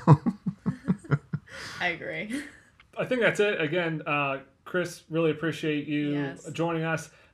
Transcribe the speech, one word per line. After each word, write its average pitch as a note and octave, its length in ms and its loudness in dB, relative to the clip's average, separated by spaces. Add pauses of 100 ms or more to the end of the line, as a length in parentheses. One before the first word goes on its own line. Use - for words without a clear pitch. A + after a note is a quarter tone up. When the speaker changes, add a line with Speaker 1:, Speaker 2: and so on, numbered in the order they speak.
Speaker 1:
<laughs> - 280 8 (720)
Speaker 2:
<laughs> - 720 -6
I F3+ 80 0
agree. F#3+ 540 -6 (560)
Speaker 3:
I F#3+ 60 -2
think B3 160 0
that's G3+ 200 4
it. G#3 200 2
Again, D#3+ 460 0
uh, C#3+ 320 0 (260)
Chris, E3+ 460 -4
really D#3+ 200 2
appreciate D3+ 560 -2
you D3 280 0
Speaker 2:
Yes. C#3+ 380 -4
Speaker 3:
joining D#3+ 320 -2
us. D#3+ 260 -4 (240)